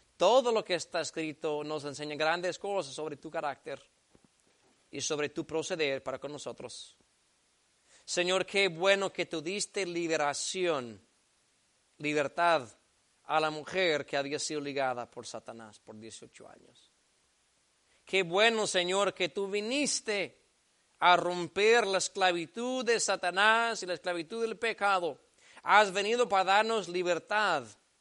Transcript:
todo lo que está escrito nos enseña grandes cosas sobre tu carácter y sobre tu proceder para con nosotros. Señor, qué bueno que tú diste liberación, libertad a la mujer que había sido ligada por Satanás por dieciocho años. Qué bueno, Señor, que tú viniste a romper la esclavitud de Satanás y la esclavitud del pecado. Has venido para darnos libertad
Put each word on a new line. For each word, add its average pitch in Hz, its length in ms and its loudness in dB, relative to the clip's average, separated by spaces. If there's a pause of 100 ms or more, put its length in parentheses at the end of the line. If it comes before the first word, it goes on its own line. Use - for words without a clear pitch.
(160)
todo 240 340 6
lo 220 140 0
que 180 100 -2
está 165 260 -4
escrito 151 640 -4
nos 151 220 -6
enseña 147 320 -8
grandes 165 420 -2
cosas 190 340 -4
sobre 151 240 -8
tu 160 140 -16
carácter 143 500 -8 (1120)
y 135 100 -10
sobre 147 280 -2
tu - 180 -6
proceder 151 560 -2
para 131 160 -6
con 147 140 -10
nosotros. - 640 -14 (1080)
Señor, 185 420 0
qué 196 220 2
bueno 190 440 2
que 180 140 -4
tú 165 140 -8
diste 196 440 -6
liberación, 156 1160 -2 (1000)
libertad 147 680 2 (560)
a 156 160 0
la 156 100 0
mujer 156 560 0
que 147 100 -4
había 143 220 -2
sido 151 220 -4
ligada 131 500 -4
por 120 160 -14
Satanás 113 540 -14
por 110 180 -18
dieciocho 110 500 -18
años. - 440 -20 (1120)
Qué 190 180 0
bueno, 208 460 4
Señor, 185 440 2
que 180 160 -2
tú 196 200 -6
viniste 208 920 -2 (600)
a 175 160 8
romper 180 680 2
la 190 120 0
esclavitud 196 840 -2
de 220 160 2
Satanás 208 840 2
y 185 40 -8
la 180 80 -4
esclavitud 175 480 -6
del 226 140 -4
pecado. 196 640 0 (440)
Has 196 280 6
venido 208 360 2
para 190 160 4
darnos 208 440 4
libertad 175 800 0 (340)